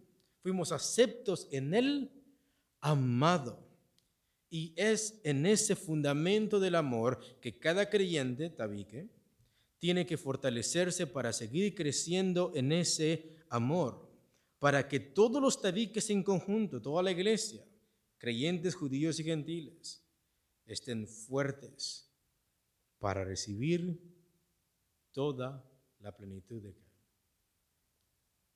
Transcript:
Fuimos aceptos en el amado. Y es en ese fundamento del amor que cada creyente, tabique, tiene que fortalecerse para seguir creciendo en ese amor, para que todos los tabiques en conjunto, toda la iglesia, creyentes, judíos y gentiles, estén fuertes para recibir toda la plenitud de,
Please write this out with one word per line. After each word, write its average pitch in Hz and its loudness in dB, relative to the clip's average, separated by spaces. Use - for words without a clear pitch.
Fuimos 185 -2
aceptos 190 0
en 139 -2
el 269 0
amado. 139 2
Y 160 -6
es 214 0
en 143 2
ese 202 4
fundamento 165 2
del 185 2
amor 123 2
que - -10
cada 190 2
creyente, 156 0
tabique, 113 -8
tiene 175 2
que 165 -4
fortalecerse 139 -2
para 120 -4
seguir 151 -2
creciendo 175 0
en 139 2
ese 160 0
amor, 123 0
para 139 4
que 143 0
todos 226 4
los 269 4
tabiques 202 -2
en 202 2
conjunto, 196 0
toda 147 0
la 190 2
iglesia, 185 0
creyentes, 156 0
judíos 143 -2
y 156 -4
gentiles, 156 -6
estén 110 -6
fuertes - -6
para 95 -2
recibir 143 -4
toda 135 -4
la 101 -14
plenitud 98 -14
de, 98 -16